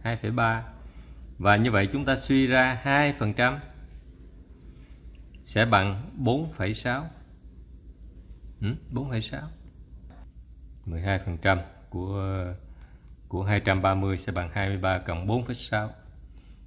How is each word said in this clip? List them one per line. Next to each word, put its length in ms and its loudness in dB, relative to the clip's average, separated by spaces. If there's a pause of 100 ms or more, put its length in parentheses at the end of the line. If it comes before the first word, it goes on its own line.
hai 140 -2
phẩy 140 -4
ba. 320 2 (760)
Và 180 8
như 140 4
vậy 220 4
chúng 120 0
ta 120 2
suy 300 4
ra 360 4
hai 300 4
phần 220 0
trăm 240 2 (1900)
sẽ 200 4
bằng 520 2
bốn 360 0
phẩy 220 -2
sáu. 360 -4 (1500)
Ừ, 140 0 (160)
bốn 200 -4
phẩy 100 -2
sáu. 280 -8 (1400)
Mười 140 -4
hai 180 2
phần 200 -4
trăm 200 4 (320)
của, 540 -4 (840)
của 160 -4
hai 160 4
trăm 220 2
ba 120 6
mươi 240 0
sẽ 140 -8
bằng 200 -4
hai 160 -2
mươi 100 -2
ba 200 2
cộng 280 -4
bốn 180 0
phẩy 100 -6
sáu, 360 -4 (760)